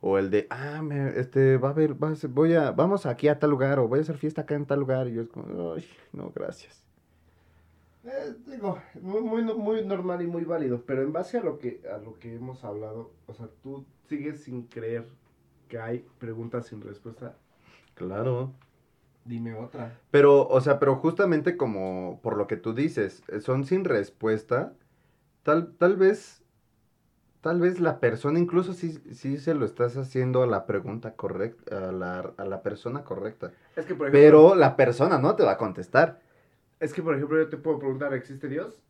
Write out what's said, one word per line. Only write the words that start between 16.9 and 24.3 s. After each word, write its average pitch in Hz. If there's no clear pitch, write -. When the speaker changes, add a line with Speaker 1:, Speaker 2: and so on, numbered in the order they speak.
Speaker 1:
Claro. 120
Speaker 2:
Dime 117
otra. 117
Speaker 1:
Pero, 143
o 127
sea, 139
pero 139
justamente 170
como 95
por 107
lo 101
que -
tú 110
dices, 123
eh, 104
son 135
sin 185
respuesta, 110